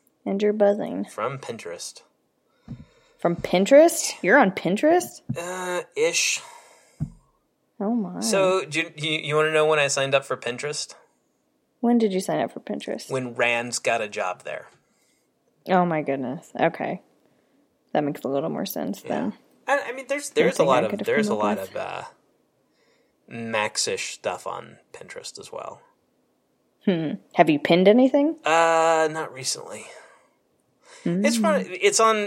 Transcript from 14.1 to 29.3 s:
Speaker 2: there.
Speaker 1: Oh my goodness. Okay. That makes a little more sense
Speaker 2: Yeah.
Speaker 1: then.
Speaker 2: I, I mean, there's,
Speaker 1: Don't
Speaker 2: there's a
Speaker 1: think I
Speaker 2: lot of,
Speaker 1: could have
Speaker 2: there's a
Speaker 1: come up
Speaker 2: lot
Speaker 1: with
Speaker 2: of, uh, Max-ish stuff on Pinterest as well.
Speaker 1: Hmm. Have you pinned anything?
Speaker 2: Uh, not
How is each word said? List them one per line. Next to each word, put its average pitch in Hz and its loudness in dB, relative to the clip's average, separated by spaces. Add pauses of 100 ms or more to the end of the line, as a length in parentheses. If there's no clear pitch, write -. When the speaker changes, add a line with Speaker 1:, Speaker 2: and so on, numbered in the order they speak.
Speaker 2:
there. - -12 (1000)
Speaker 1:
Oh 180 4
my 165 -2
goodness. 135 -6
Okay. - -2 (880)
That 151 2
makes 147 -4
a - -6
little 139 -2
more 180 -6
sense - -8
Speaker 2:
Yeah. - -14
Speaker 1:
then. 190 -2 (340)
Speaker 2:
I, 277 0
I 240 -10
mean, 262 -12
there's, 285 -6
Speaker 1:
Don't - 2
Speaker 2:
there's - 2
a - -6
Speaker 1:
think 147 4
I 135 4
Speaker 2:
lot 127 4
of, 110 -4
Speaker 1:
could - -6
have - -6
Speaker 2:
there's 110 0
a 104 -2
Speaker 1:
come 107 -2
up 107 0
Speaker 2:
lot 104 0
Speaker 1:
with 95 -10
Speaker 2:
of, - -12
uh, 92 -8 (1300)
Max-ish 113 -4
stuff - -6
on 87 -12 (140)
Pinterest - -16
as - -18
well. - -12 (1040)
Speaker 1:
Hmm. 165 0 (220)
Have 165 6
you 147 4
pinned 180 4
anything? 269 4
Speaker 2:
Uh, 165 4
not 156 -8